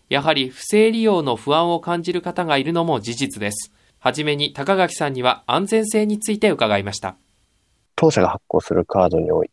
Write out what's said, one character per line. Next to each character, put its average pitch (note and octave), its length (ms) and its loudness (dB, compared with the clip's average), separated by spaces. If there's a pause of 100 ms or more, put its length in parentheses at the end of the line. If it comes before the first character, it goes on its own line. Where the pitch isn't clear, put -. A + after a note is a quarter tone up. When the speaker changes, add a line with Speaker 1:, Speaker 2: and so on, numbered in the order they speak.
Speaker 1:
や C#3 120 0
は D#3 140 0
り C3 140 -2
不 - 160 -14
正 G#3+ 260 4
利 A3+ 100 -2
用 G3+ 220 2
の B2+ 140 -2
不 C#3+ 180 -2
安 E3+ 160 2
を E3+ 80 0
感 E3+ 240 -4
じ F3 100 -4
る F3 100 -4
方 F3+ 220 -4
が D3+ 140 0
い C3+ 60 -2
る D#3+ 80 -2
の E3+ 120 2
も D3+ 140 0
事 A2+ 160 -6
実 C3 260 -6
で G#2 120 -4
す。 - 200 -10 (280)
は - 120 0
じ D3+ 120 -6
め D3 100 0
に C#3+ 180 -4
高 - 240 -2
垣 F3+ 200 0
さ D#3 100 -2
ん C#3 60 -4
に B2+ 100 -6
は B2 240 0
安 F3 200 0
全 A3 200 0
性 G#3+ 200 0
に G#3 120 -2
つ G#3+ 140 -4
い G#3 80 -4
て G#3+ 100 4
伺 G#2+ 260 2
い G2+ 60 0
ま G2 100 -6
し - 60 -8
た。 F#2 160 -8 (800)
Speaker 2:
当 D#3+ 160 4
社 A2+ 100 2
が F2+ 100 4
発 - 180 -8
行 F2 120 2
す - 140 -4
る F2 100 2
カ F#2+ 200 2
ー E2+ 60 4
ド E2+ 100 2
に D#2 100 -2
お E2 140 0
い - 80 -6